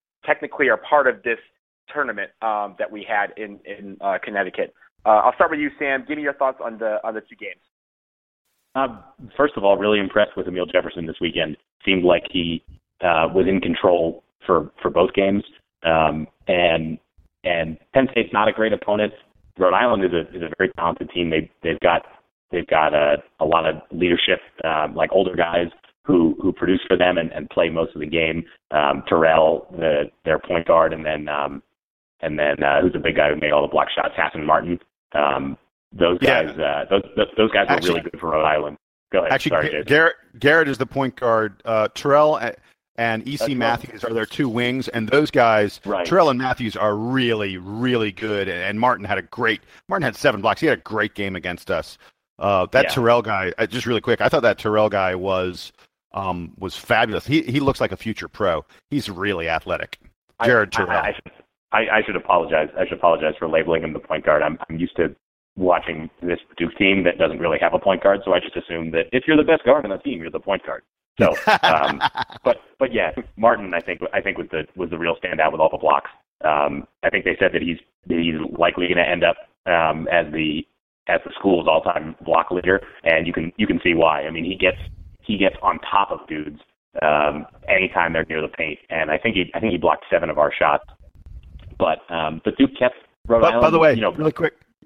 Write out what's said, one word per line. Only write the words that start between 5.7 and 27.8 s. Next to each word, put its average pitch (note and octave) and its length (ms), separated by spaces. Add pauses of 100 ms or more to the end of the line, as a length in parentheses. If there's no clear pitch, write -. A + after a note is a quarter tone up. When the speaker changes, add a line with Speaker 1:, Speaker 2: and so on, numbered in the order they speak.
Speaker 1:
Sam. C3+ 280
Give D3+ 100
me D3+ 40
your C#3+ 140
thoughts C3 280
on A2+ 140
the, G#2+ 260
on A2 120
the G#2+ 60
two A2 140
games. G2+ 240 (1160)
Speaker 2:
Uh, B2+ 260 (340)
first D3 220
of G#2 60
all, G2 140
really G#2 220
impressed G2+ 380
with F#2 100
Emil F2+ 200
Jefferson E2+ 400
this D#2 120
weekend. D#2+ 380 (260)
Seemed F#2 220
like F2 240
he, E2+ 340 (380)
uh, E2 320
was F2+ 160
in F#2+ 120
control E2+ 640 (220)
for, - 340
for F3+ 120
both - 220
games. G2+ 300 (400)
Um, D#2 440 (200)
and, D#2+ 520 (440)
and E2 340 (160)
Penn C3 180
State's A2+ 200
not G#2+ 160
a G#2+ 40
great A2 220
opponent. G#2 400 (440)
Rhode F2+ 160
Island G#2+ 320
is E2+ 80
a, E2+ 160
is F2+ 140
a D#2+ 140
very F#2+ 200
talented E2+ 340
team. F2 200
They, D#2+ 180 (140)
they've E2 160
got, E2+ 240 (480)
they've E2+ 160
got D#2 260
a, D2 240 (220)
a D#2 60
lot E2 220
of D#2+ 140 (100)
leadership, F2 480 (240)
um, D#2 300
like, D#2+ 180
older F#2 240
guys E2+ 320 (360)
who, E2 360
who F2+ 140
produce F2+ 340
for F#2 80
them F2+ 220
and, D#2+ 140
and D#2 180
play E2+ 200
most E2 260